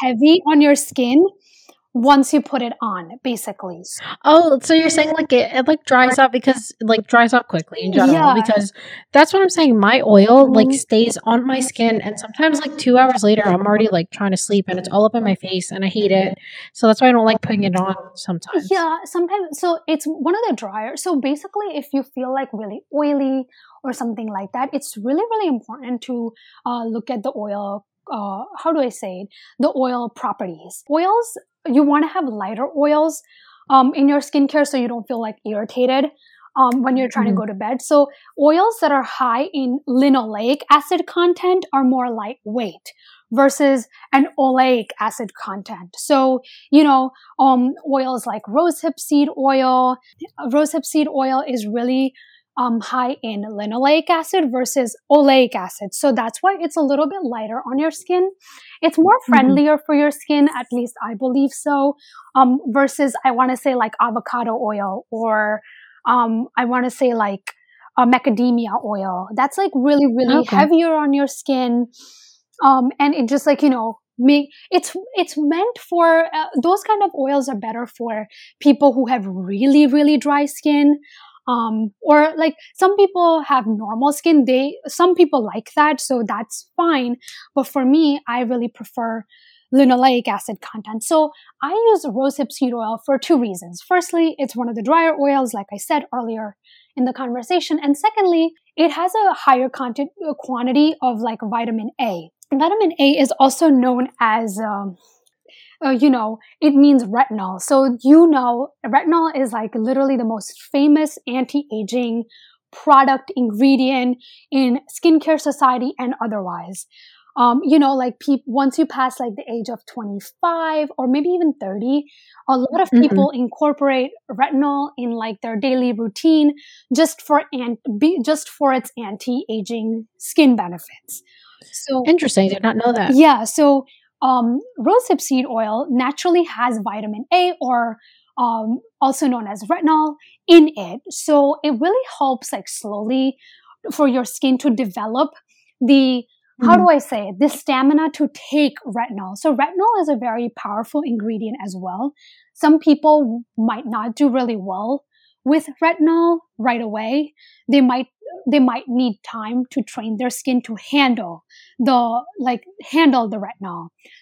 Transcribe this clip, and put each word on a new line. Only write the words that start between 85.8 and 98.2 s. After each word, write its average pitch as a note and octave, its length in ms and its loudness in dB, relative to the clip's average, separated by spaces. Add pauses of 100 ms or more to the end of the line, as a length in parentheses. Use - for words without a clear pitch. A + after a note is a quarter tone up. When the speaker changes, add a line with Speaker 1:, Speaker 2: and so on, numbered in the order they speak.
Speaker 1:
so B3 260 -2
that's A3 480 -10
fine. C4+ 400 -2 (400)
But C4+ 120 -2
for C4+ 180 -2
me, C#4+ 420 2
I A#3+ 140 -4
really A#3+ 260 -4
prefer A3+ 560 -10 (500)
linoleic B3+ 540 4
acid G#3 340 -6
content. A3 420 -14
So D#4 280 0 (300)
I C#4 100 -6
use A4 340 2
rosehip C4 460 -4
seed B3 220 -4
oil A3+ 320 -8
for C#4 120 0
two C#4+ 220 0
reasons. F3+ 480 -8
Firstly, E4+ 500 0
it's C#4 180 -6
one A#3 120 -4
of A#3 80 -6
the A3+ 80 -6
drier D#4+ 340 2
oils, C#4 360 0
like G3+ 200 -10
I G3+ 40 -12
said D4 360 -4
earlier A3 440 -10 (400)
in B3+ 80 0
the B3+ 80 -2
conversation. C4+ 680 -4
And C#4+ 160 0
secondly, F4+ 540 0 (240)